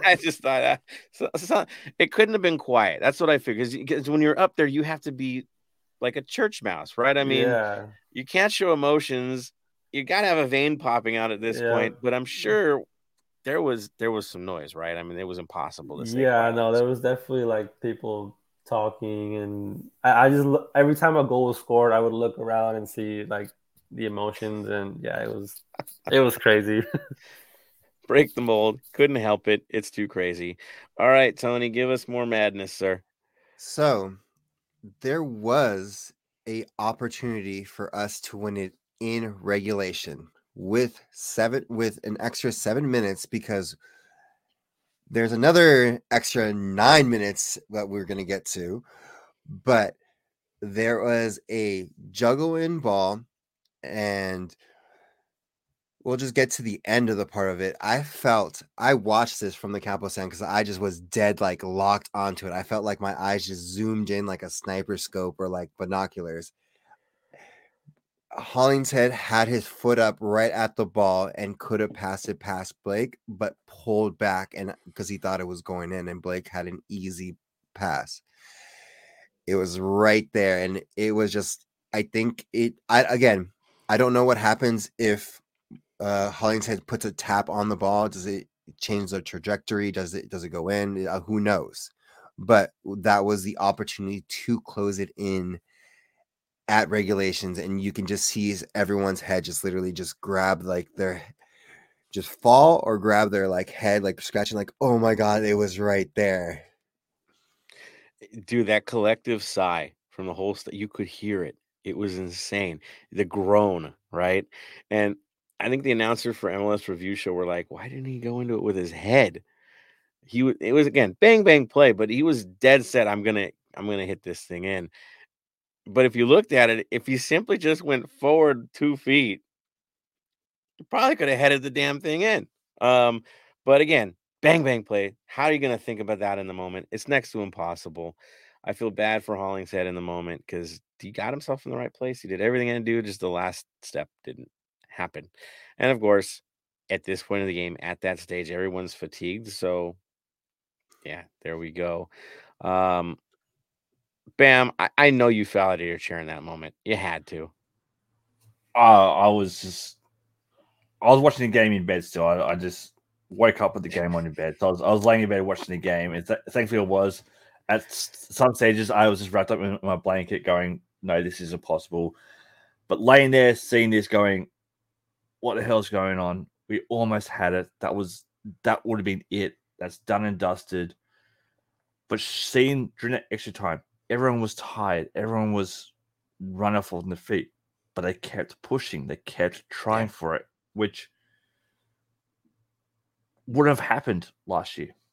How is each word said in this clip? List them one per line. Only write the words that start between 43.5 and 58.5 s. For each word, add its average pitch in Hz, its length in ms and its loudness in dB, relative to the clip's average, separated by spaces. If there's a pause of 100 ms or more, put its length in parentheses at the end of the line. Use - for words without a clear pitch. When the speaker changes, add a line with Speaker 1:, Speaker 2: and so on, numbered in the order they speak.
Speaker 3:
there's 113 220 0
another 131 680 8 (100)
extra 113 420 0
nine 107 560 4
minutes 104 500 -2 (120)
that 104 180 -6
we're 98 160 -6
gonna 95 200 -6
get 92 200 -6
to, 95 380 -8 (640)
but 104 480 2 (640)
there 110 400 -2
was 117 380 0 (100)
a 101 380 -4 (220)
juggle 139 460 0
in 165 240 -4
ball, 101 420 0 (600)
and 95 720 -6 (1500)
we'll 127 120 -2
just 123 180 -6
get 131 180 2
to - 100 -8
the 107 220 -8
end 117 260 2
of 104 60 0
the 101 100 -4
part 98 240 -2
of 90 100 -6
it. 95 200 -4
I 120 220 -2
felt, 113 600 0 (160)